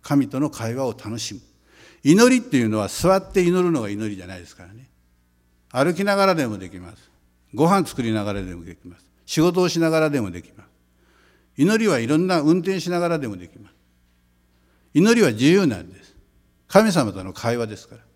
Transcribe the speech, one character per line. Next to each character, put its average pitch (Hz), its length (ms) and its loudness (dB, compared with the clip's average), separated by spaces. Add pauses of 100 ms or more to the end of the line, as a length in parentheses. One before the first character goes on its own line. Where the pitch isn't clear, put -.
神 139 260 0
と 131 120 -6
の 143 100 -2
会 117 240 -8
話 135 120 -4
を 117 40 -4
楽 107 280 -10
し 107 160 -10
む。 95 60 -16 (640)
祈 233 380 6
り - 40 -14
っ - 40 -16
て 147 80 -2
い 123 80 4
う 110 40 0
の 107 100 0
は 101 100 -2
座 180 280 2
っ 190 160 -4
て 185 100 2
祈 180 200 2
る 180 80 2
の 139 120 0
が 101 80 -6
祈 107 180 -6
り 101 80 -8
じ 92 60 -16
ゃ 87 40 -16
な 92 100 -14
い 90 40 -16
で 85 60 -20
す - 100 -20
か 95 60 -20
ら 90 100 -20
ね。 127 160 -20 (800)
歩 180 240 0
き 190 100 -4
な 202 120 0
が 196 100 2
ら 190 80 2
で 147 120 -2
も 107 120 -6
で 92 120 -14
き 92 80 -18
ま 87 180 -20
す。 - 140 -20 (440)
ご 135 120 2
飯 190 200 2
作 - 160 -8
り 113 100 -2
な 107 120 -2
が 104 80 -4
ら 98 100 -6
で 92 120 -12
も 87 100 -16
で 87 100 -18
き - 140 -20
ま 87 100 -20
す。 - 60 -20 (220)
仕 - 140 -4
事 175 200 2
を 180 80 2
し 165 100 -4
な 165 120 0
が 160 100 2
ら 156 100 0
で 139 100 -2
も 98 100 -6
で 87 120 -14
き - 100 -20
ま - 120 -20
す。 - 60 -20 (840)
祈 196 220 2
り 220 100 2
は 147 100 2
い 117 80 -2
ろ 147 100 0
ん 180 100 2
な、 180 140 0
運 156 200 2
転 190 200 -4
し 175 100 -8
な 175 100 -2
が 175 80 -2
ら 165 100 -2
で 135 100 -6
も 101 80 -10
で 87 120 -16
き - 100 -20
ま 104 100 -20
す。 - 60 -20 (1200)
祈 208 200 6
り 233 80 4
は 139 100 4
自 110 120 -2
由 175 220 4
な 113 100 -2
ん 85 140 -14
で - 120 -20
す。 - 140 -20 (520)
神 214 220 4
様 131 220 0
と 92 100 -12
の 95 100 -12
会 120 240 -4
話 117 100 -4
で 104 100 -12
す - 100 -20
か 113 100 -20
ら。 113 60 -20 (140)